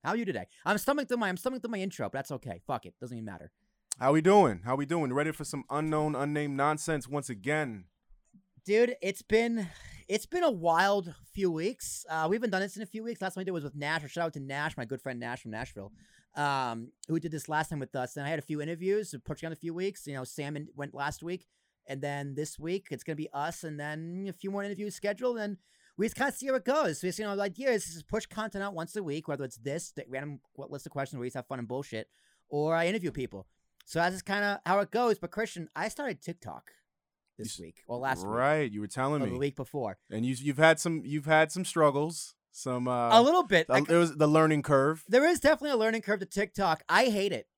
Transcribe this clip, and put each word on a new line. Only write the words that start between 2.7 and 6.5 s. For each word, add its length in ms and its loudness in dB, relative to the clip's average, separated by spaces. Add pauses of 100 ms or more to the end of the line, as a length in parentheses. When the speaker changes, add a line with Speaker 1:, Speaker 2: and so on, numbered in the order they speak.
Speaker 1:
it. 160 -16
Doesn't 160 -10
even 80 -10
matter. 260 -12 (480)
Speaker 2:
How 140 4
we 80 6
doing? 420 6
How 120 0
we 100 -2
doing? 260 0
Ready 200 0
for 120 -8
some 280 -8
unknown, 440 0
unnamed 400 -2